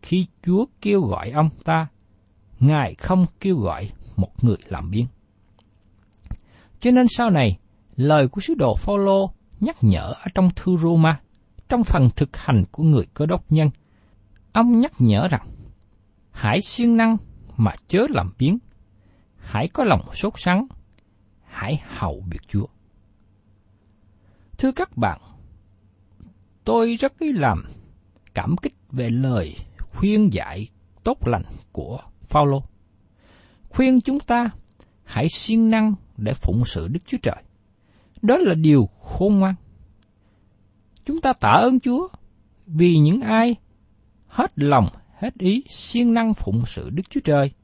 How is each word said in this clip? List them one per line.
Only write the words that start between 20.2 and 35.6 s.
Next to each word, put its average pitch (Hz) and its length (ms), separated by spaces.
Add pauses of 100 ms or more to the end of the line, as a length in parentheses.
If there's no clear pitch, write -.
sắng, 190 300 (800)
hãy 139 420
hầu 87 440
việc - 180
Chúa." 101 180 (1900)
Thưa 262 140
các - 240
bạn, 104 240 (1500)
tôi 233 280
rất - 260
lấy 302 100
làm 127 320 (680)
cảm 123 220
kích - 180 (160)
về 120 200
lời 120 460 (220)
khuyên 208 540
dạy - 360 (360)
tốt 254 220
lành 107 160 (300)
của 107 280 (220)
Phaolô. 143 400 (1080)
Khuyên 262 320
chúng 277 200
ta 240 300 (540)
hãy 127 240
siêng 220 420